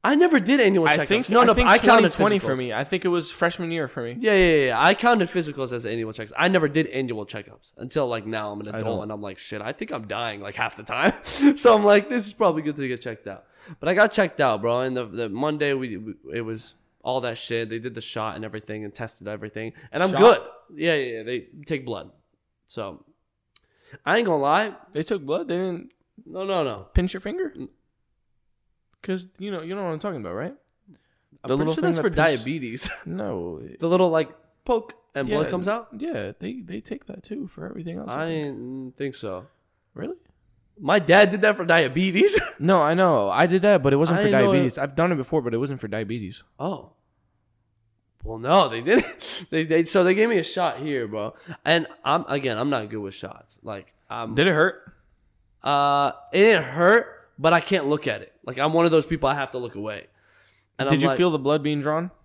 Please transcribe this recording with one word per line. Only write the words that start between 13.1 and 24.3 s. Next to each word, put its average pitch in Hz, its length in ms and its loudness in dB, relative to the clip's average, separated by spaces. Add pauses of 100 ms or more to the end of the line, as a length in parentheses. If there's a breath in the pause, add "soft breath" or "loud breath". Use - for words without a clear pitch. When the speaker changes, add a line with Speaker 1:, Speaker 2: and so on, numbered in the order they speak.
Speaker 1:
out." 95 180 -14 (360 loud breath)
But 156 100 -2
I 185 40 2
got 208 180 6
checked 190 280 0
out, 110 220 2
bro. 120 180 2
And 131 160 -4
the, 123 80 -4
the 110 240 -8
Monday, 147 460 -2
we, 123 240 -6
we, 107 160 -12 (180)
it 113 80 -6
was 113 320 -10 (300)
all 127 180 -2
that 120 160 -6
shit. 117 320 -6
They 113 100 -8
did 117 140 -10
the 113 80 -12
shot 107 360 -8
and 107 60 -12
everything 107 420 -12
and 104 100 -12
tested 110 340 -12
everything. 107 460 -12 (180 loud breath)
And 156 100 -2
I'm 190 80 2
Speaker 2:
Shot? 175 80 -2
Speaker 1:
good. 208 220 8 (340)
Yeah, 160 200 0
yeah, 123 240 -4
yeah. 110 40 -12
They 113 260 -8 (180)
take 135 180 -6
blood. 101 260 -8 (560)
So 98 380 -12 (1000 soft breath)
I 175 100 2
ain't 233 100 2
gonna 165 160 2